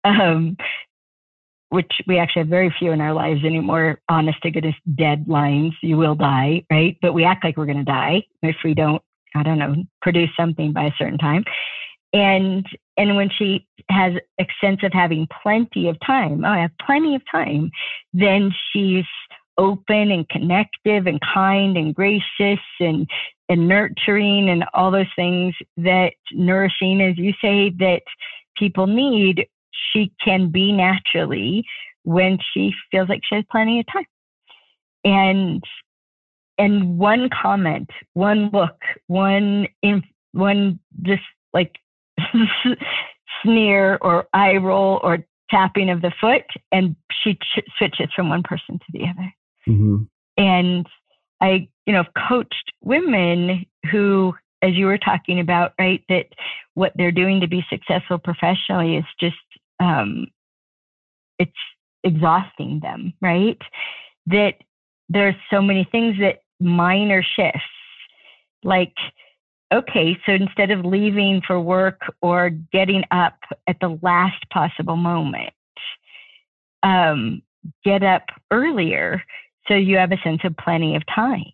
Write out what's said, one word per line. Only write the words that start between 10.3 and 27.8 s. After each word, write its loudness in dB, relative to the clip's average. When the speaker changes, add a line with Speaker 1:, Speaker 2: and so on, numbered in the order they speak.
Speaker 1:
something -2
by -2
a -2
certain -4
time. 0
And, 2
and 2
when 2
she -2
has 2
a 0
sense 2
of 0
having 2
plenty 0
of -4
time, 0
"Oh, 0
I 2
have 0
plenty 2
of -4
time," -2
then 2
she's 0
open 2
and 0
connective 0
and 0
kind 2
and -2
gracious 0
and, 0
and 2
nurturing 2
and 2
all 2
those 0
things 0
that 2
nourishing, 2
as 2
you 0
say, 2
that 2